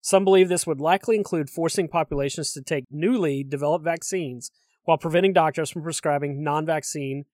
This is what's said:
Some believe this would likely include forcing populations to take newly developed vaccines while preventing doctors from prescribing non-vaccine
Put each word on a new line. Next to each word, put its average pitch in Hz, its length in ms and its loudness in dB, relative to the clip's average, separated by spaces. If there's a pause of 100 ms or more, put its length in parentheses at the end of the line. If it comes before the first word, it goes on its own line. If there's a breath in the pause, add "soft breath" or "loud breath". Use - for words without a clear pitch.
Some 190 220 4
believe 190 240 8
this 175 200 -2
would 147 120 -2
likely 190 380 2
include 165 320 -2
forcing 165 380 -2
populations 143 680 -4
to 139 80 -12
take 135 300 -4
newly 156 520 0
developed 147 400 -2
vaccines 160 680 -6 (320)
while 160 140 4
preventing 180 360 2
doctors 160 360 2
from 170 120 -8
prescribing 147 640 -2
non-vaccine 147 920 -2